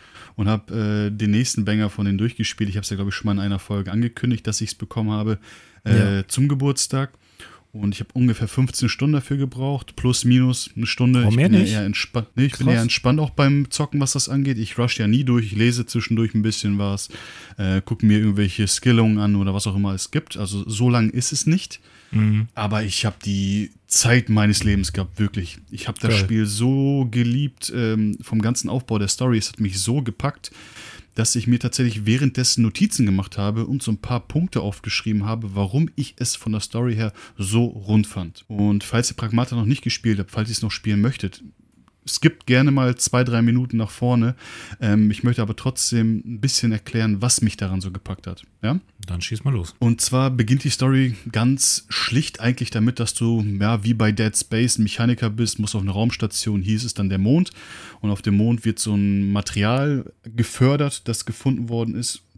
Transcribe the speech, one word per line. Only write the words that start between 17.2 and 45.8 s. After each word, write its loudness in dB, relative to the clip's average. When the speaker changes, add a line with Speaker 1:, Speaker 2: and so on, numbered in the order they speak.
Speaker 1:
äh, 0
guck -6
mir 6
irgendwelche 2
Skillungen 2
an 2
oder 0
was -4
auch -2
immer 0
es -6
gibt. -6
Also -6
so 0
lang 4
ist -4
es -4
nicht. -2
Speaker 2:
Mhm. 2
Speaker 1:
Aber -2
ich -4
hab -4
die -2
Zeit 4
meines 4
Lebens 0
gehabt, -6
wirklich. -2
Ich -12
hab -8
das 0
Speaker 2:
Geil. 2
Speaker 1:
Spiel 0
so 0
geliebt, -2
ähm, 0
vom -2
ganzen 0
Aufbau -2
der 0
Story. 0
Es -2
hat -8
mich -2
so 0
gepackt, -6
dass 2
ich -2
mir 4
tatsächlich -2
währenddessen 2
Notizen 2
gemacht 0
habe -2
und -4
so -2
ein 0
paar -4
Punkte -2
aufgeschrieben -2
habe, -4
warum 0
ich -6
es -4
von -4
der -2
Story -2
her -2
so 2
rund 2
fand. -10
Und 0
falls -2
ihr -10
Pragmata 0
noch 0
nicht 0
gespielt -2
habt, -6
falls -4
ihr -6
es -6
noch -2
spielen 0
möchtet, -2
skippt 0
gerne 4
mal 2
zwei, 0
drei 2
Minuten 2
nach -2
vorne. 2
Ähm, 4
ich -2
möchte 2
aber -4
trotzdem 0